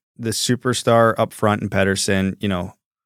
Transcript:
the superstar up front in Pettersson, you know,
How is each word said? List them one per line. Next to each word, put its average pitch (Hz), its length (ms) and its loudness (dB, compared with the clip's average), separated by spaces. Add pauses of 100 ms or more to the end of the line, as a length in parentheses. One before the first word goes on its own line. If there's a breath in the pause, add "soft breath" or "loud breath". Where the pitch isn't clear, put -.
(180)
the 117 120 -6
superstar 117 880 2
up 110 140 0
front 104 300 0
in 101 80 -4
Pettersson, 95 680 0
you 104 80 -4
know, 92 260 -6 (320)